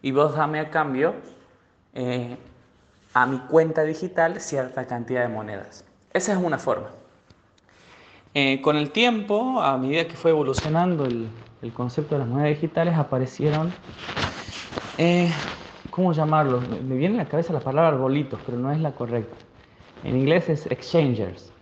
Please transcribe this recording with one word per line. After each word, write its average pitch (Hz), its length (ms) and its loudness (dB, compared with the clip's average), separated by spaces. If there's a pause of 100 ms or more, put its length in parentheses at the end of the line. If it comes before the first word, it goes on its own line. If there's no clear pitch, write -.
y 135 100 -2
vos 143 240 4
dame 156 240 0
a 156 100 -6
cambio, 143 460 0 (760)
eh, 123 420 -4 (760)
a 127 120 6
mi 131 140 -2
cuenta 160 440 2
digital 165 580 0
cierta 127 460 -4
cantidad 123 340 -2
de 120 80 0
monedas". 107 560 -10 (280)
Esa 185 180 0
es 190 60 2
una 165 220 0
forma. - 320 -2 (1400)
Eh, 135 280 2
con 151 160 4
el 147 140 -2
tiempo, 226 720 2
a 135 160 2
medida 143 280 0
que 165 100 -14
fue 165 160 2
evolucionando 156 760 2
el, 117 220 -2 (340)
el 117 120 -8
concepto 147 420 -2
de 139 40 2
las 123 80 -2
monedas 147 240 2
digitales, 165 440 0
aparecieron, 147 760 0 (1200)
eh, 175 320 4 (600)
¿cómo 180 240 2
llamarlos? 151 560 2
Me, 101 100 -4
me 131 160 -4
viene 175 200 2
a 202 80 0
la - 60 -6
cabeza 165 220 0
la 147 80 0
palabra 143 300 4
arbolitos, 135 560 0
pero 120 120 -4
no 131 140 -2
es 156 80 0
la 156 120 0
correcta. 117 440 -4 (680)
En 123 100 0
inglés 151 320 4
es 156 200 -2
exchangers 110 840 0 (100)